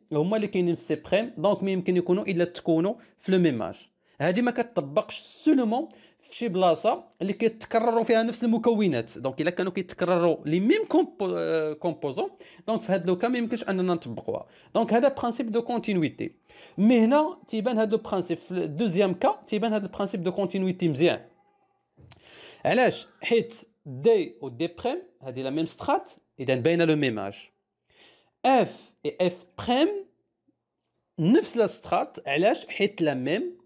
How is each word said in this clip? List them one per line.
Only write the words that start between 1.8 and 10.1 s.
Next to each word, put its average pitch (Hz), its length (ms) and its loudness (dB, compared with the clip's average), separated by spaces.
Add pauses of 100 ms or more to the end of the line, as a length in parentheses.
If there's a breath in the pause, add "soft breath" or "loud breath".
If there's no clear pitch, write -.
يكونوا 180 280 0
إلا 175 200 0
تكونوا 170 500 0 (240 loud breath)
في - 140 -4
لو 185 60 4
ميم 143 240 2
آج. 92 120 -8 (460)
هادي 185 220 0
ما 240 80 0
كتطبقش 208 720 -4
سولمون 262 680 0 (320 loud breath)
في - 160 -20
شي 240 120 -4
بلاصه 185 560 2 (180)
اللي 196 100 -2
كيتكرروا 226 720 0
فيها 226 180 4
نفس 226 220 -4
المكونات. 214 760 2
دونك 127 220 -4
الا 156 100 0
كانوا 180 220 -2
كيتكرروا 175 640 0 (100)